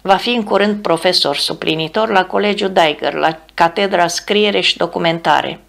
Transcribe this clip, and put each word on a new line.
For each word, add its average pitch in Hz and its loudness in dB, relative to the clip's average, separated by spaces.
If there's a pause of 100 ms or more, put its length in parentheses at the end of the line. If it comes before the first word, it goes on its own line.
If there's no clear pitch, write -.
va 190 2
fi 220 -2
în 240 0
curând 208 0
profesor 165 0
suplinitor 160 -2
la 190 2
Colegiul 196 -2
Dagger, 151 2
la 156 -2 (160)
catedra 196 2
scriere 202 0
și - 0
documentare. 170 0